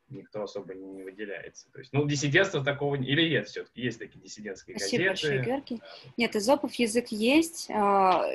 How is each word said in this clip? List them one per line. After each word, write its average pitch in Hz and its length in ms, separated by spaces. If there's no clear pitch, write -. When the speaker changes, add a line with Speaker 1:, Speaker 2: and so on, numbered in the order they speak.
Speaker 1:
никто 101 340
особо 95 320
не, 95 120
не 95 160
выделяется. 95 680
То - 80
есть, - 140
ну, 143 140
диссидентства 147 560
такого 143 320
не, 131 140
или 160 200
нет 113 180
всё-таки? 92 340
Есть 117 180
такие - 240
диссидентские 101 520
Speaker 2:
Спасибо 196 280
Speaker 1:
газеты. 190 40
Speaker 2:
большое, 156 340
Георгий. 247 400
Speaker 1:
Да. - 360
Speaker 2:
Нет, 226 180
эзопов 254 400
язык 240 340
есть, 262 640
а, 196 640